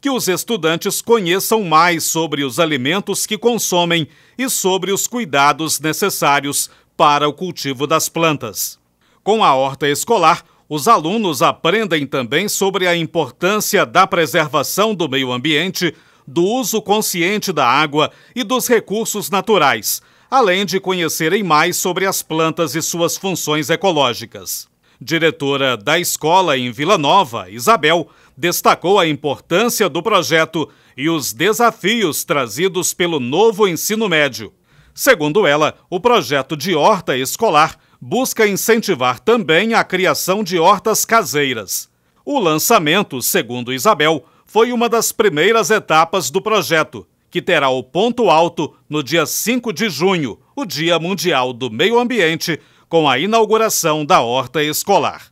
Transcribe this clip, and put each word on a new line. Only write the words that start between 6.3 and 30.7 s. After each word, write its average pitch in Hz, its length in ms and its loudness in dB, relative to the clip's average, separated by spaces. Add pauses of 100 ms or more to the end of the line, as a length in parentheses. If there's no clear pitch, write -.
para 147 320 4
o 147 40 -6
cultivo 139 520 -6
das 156 240 0
plantas. 151 720 -4 (440)
Com 208 200 2
a 160 100 6
horta 135 340 0
escolar, 160 560 2 (240)
os 147 200 -4
alunos 185 540 2
aprendem 165 680 0
também 139 400 -2
sobre 190 400 -2
a 175 80 2
importância 170 880 0
da 170 220 4
preservação 165 880 0
do 165 140 -2
meio 131 220 -2
ambiente, 156 600 -2 (360)
do 165 140 0
uso 220 360 0
consciente 196 720 -2
da 147 140 2
água 147 460 2 (240)
e 254 80 -4
dos 233 240 -2
recursos 208 640 -2
naturais, 160 680 2 (300)
além 202 340 2
de 185 160 -2
conhecerem 180 640 -2
mais 165 340 2
sobre 180 300 -2
as 190 160 -2
plantas 160 540 -2
e 160 80 -4
suas 165 340 -2
funções 151 520 -4
ecológicas. 123 1000 -2 (320)
Diretora 139 760 0
da 127 220 0
escola 170 580 2
em 123 160 -4
Vila 151 280 0
Nova, 139 500 0
Isabel, 151 580 2 (300)
destacou 175 640 2
a 175 80 2
importância 170 800 -2
do 156 140 -6
projeto 160 680 0 (260)